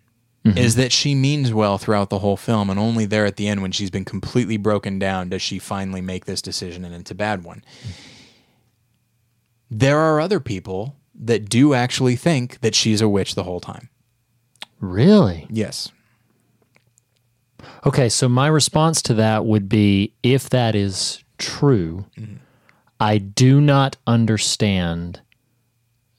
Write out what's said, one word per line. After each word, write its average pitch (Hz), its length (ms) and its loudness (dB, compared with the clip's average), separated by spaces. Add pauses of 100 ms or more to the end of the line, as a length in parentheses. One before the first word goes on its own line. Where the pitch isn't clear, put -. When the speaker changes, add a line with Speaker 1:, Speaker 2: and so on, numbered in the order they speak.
(460)
Speaker 1:
Mm-hmm. 104 140 4
Speaker 2:
is 120 160 4
that 123 180 2
she 143 200 0
means 135 400 0
well 104 240 2
throughout 101 320 0
the 101 100 -2
whole 98 180 0
film, 104 320 -2
and 98 100 -2
only 113 260 0
there 107 200 0
at 98 100 -2
the 104 140 -4
end 101 120 -2
when 92 120 -6
she's 98 160 -6
been 95 160 -6
completely 110 500 -4
broken 101 420 -2
down 95 300 -4
does 92 140 -6
she 95 180 -8
finally 95 400 -8
make 92 240 -8
this 95 180 -10
decision, 90 440 -10
and 87 100 -14
it's 85 160 -16
a - 40 -12
bad 104 280 -4
one. 85 220 -20 (2000)
There 135 300 2
are 156 220 2
other 185 180 -2
people 98 560 -8 (240)
that 107 300 -2
do 139 240 4
actually 123 420 0
think 127 460 -2
that 110 140 -2
she's 107 260 0
a 110 80 2
witch 98 260 -2
the 95 80 -4
whole 90 160 -8
time. - 300 -16 (880)
Speaker 1:
Really? 101 720 4
Speaker 2:
Yes. - 420 -6 (1900)
Speaker 1:
Okay, 139 220 2
so 123 220 0
my 131 180 4
response 156 540 2
to - 140 -2
that 110 300 2
would 107 220 2
be, 101 460 4 (100)
if 127 260 2
that 117 260 0
is 101 480 -4 (140)
true, 98 680 -2 (120)
Speaker 2:
Mm-hmm. 107 180 -16 (640)
Speaker 1:
I 107 200 2
do 127 420 4
not 139 340 4 (120)
understand 98 1160 0 (960)